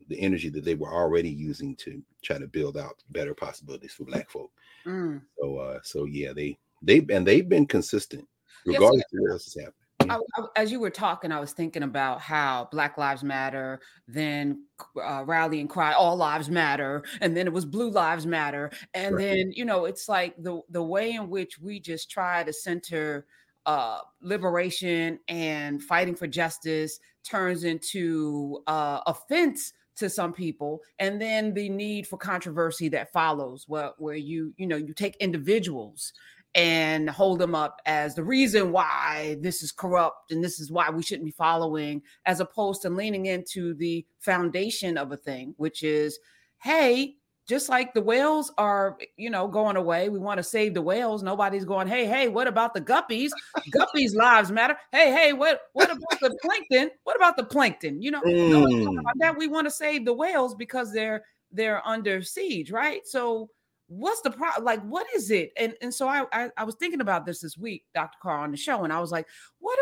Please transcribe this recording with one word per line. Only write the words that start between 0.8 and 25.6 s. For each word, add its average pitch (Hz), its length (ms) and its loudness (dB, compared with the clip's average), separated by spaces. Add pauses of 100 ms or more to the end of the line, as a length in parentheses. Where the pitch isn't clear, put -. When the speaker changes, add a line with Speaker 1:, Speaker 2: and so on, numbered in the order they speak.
Speaker 1:
already 85 340 2
using 73 460 -8
to - 260 -14 (220)
try - 160 -6
to 139 80 -10
build - 300 -4
out - 340 -12
better 73 240 -6
possibilities - 580 -12
for - 120 -14
Black - 260 -10
folk. - 220 -14 (340)
Speaker 2:
Mm. 170 360 -6 (180)
Speaker 1:
So, 69 160 -4
uh, 67 260 -8
so 73 220 -6
yeah, 71 280 -6
they, 73 240 -6 (240)
they, 113 300 8
and 92 160 4
they've 156 220 8
been 165 180 6
consistent - 640 -2 (360)
Speaker 2:
Yes, 90 100 0
Speaker 1:
regardless 127 360 8
Speaker 2:
sir. - 80 -6
Speaker 1:
of 101 40 0
what 101 100 2
else 90 140 -6
has - 80 -18
happened. 73 200 -14 (300)
Yeah. 233 100 2
Speaker 2:
I, 226 260 -4
I, 220 140 -8
as 214 160 2
you 254 80 -4
were 214 120 -2
talking, 175 420 -4
I 151 80 -2
was 143 120 -10
thinking 160 300 -4
about 135 380 -2
how 139 500 -2
Black 147 260 -2
Lives 139 280 -2
Matter, 135 560 -4 (260)
then, 143 580 -4 (320)
uh, 135 300 -6
Rally 160 320 0
and 147 100 -6
Cry, 156 260 0
All 175 220 6
Lives 156 340 0
Matter, 143 520 0 (180)
and 170 160 2
then 180 120 0
it 165 40 -2
was 175 120 -2
Blue 214 260 -4
Lives 170 360 2
Matter. 147 440 -2 (220)
And 190 240 -2
Speaker 1:
Right. 196 80 0
Speaker 2:
then, 190 260 0
you 233 140 -6
know, 190 220 0
it's - 220 -8
like 180 320 -2
the, 170 280 -6
the 170 160 -4
way 202 300 -2
in 214 140 -8
which 180 300 -6
we 196 220 -12
just 165 280 -10
try 180 360 -2
to 151 80 -6
center, 160 720 -6 (400)
uh, 127 340 -2 (200)
liberation 180 1000 -2 (100)
and 151 540 -4